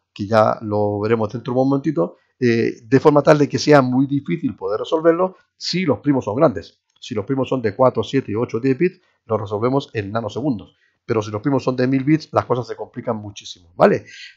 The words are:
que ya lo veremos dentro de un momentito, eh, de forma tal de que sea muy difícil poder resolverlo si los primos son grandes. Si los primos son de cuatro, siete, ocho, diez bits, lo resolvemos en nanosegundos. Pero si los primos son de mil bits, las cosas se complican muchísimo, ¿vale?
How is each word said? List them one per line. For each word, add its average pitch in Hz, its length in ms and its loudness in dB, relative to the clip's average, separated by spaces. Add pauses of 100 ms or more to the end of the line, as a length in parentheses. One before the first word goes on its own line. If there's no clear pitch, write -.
(140)
que 104 120 -8
ya 110 360 4
lo 104 380 -2
veremos 110 320 0
dentro 123 220 -8
de 127 60 0
un 135 100 2
momentito, 156 480 -2 (220)
eh, 117 440 0
de 123 160 2
forma 147 220 6
tal 151 160 6
de 143 120 2
que 135 100 -2
sea 147 220 6
muy 127 260 2
difícil 143 480 -4
poder 101 240 -4
resolverlo 165 560 2 (220)
si 180 280 -4
los 120 140 0
primos 135 260 0
son 104 100 -4
grandes. 127 460 0 (180)
Si - 140 -14
los 104 120 -4
primos 131 240 -2
son 131 120 -2
de 104 140 -2
cuatro, 127 280 2
siete, 120 320 -4
ocho, 117 240 -4
diez 131 180 0
bits, 180 240 -2 (240)
lo 110 120 -2
resolvemos 110 560 -2
en 101 180 -6
nanosegundos. 113 640 -6 (300)
Pero 110 160 -2
si 107 100 -8
los 104 100 -6
primos 139 220 -2
son 127 120 -2
de 127 120 0
mil 135 160 0
bits, 151 300 0
las 104 120 0
cosas 120 220 -4
se 110 80 -12
complican 113 400 -8
muchísimo, 101 600 -16
¿vale? - 300 2 (320)